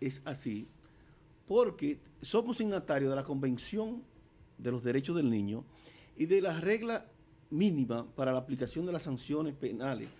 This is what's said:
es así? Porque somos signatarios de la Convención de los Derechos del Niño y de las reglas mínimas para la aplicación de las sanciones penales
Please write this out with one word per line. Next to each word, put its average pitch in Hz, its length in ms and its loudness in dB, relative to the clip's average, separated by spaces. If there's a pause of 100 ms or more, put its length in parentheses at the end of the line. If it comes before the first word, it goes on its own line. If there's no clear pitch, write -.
es 139 240 -4
así? 117 440 -6 (800)
Porque 190 520 2 (220)
somos 233 380 0
signatarios 175 520 2
de 135 60 2
la 135 80 -2
Convención 147 760 -2 (560)
de 120 120 -4
los 120 140 -2
Derechos 139 320 2
del 143 140 4
Niño 107 340 0 (520)
y 156 100 0
de 190 140 6
las 170 200 0
reglas 220 420 0 (480)
mínimas 143 540 2 (100)
para 131 180 2
la 127 60 2
aplicación 131 480 -4
de 175 60 -2
las 165 120 -4
sanciones 147 500 -2
penales 117 540 -4 (120)